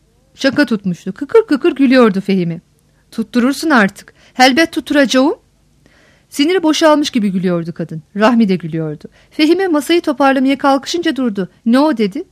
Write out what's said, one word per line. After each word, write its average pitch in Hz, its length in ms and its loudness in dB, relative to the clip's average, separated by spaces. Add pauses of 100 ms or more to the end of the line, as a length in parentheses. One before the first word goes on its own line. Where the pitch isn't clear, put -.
(340)
Şaka 277 320 0
tutmuştu, 190 460 -6
kıkır 440 340 2
kıkır 302 260 0
gülüyordu 247 480 2
Fehime. 175 400 -2 (500)
"Tutturursun 247 600 -2
artık, 208 440 0 (240)
elbet 269 340 2
tutturacağım." 277 600 0 (960)
Siniri 359 320 0
boşalmış 302 480 2
gibi 208 220 -2
gülüyordu 175 420 -4
kadın. 160 280 -10 (140)
Rahmi 220 320 2
de 185 80 0
gülüyordu. 160 480 -8 (260)
Fehime 349 380 0
masayı 330 320 0
toparlamaya 269 580 0
kalkışınca 277 580 -2
durdu. 202 320 -4 (180)
"Ne 233 120 2
o?" 302 180 2
dedi. 277 360 -4